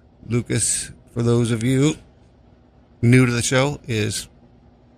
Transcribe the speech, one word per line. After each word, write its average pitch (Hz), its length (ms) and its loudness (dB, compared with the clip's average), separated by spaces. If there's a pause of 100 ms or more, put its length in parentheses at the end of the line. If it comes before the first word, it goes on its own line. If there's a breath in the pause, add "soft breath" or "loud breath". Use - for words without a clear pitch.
(240 soft breath)
Lucas, - 680 -4 (200)
for 120 120 -4
those 117 260 2
of 113 140 -4
you 135 320 0 (1040)
new 123 240 6
to 120 60 -2
the 120 100 -2
show, 139 460 0
is 107 400 -4 (680)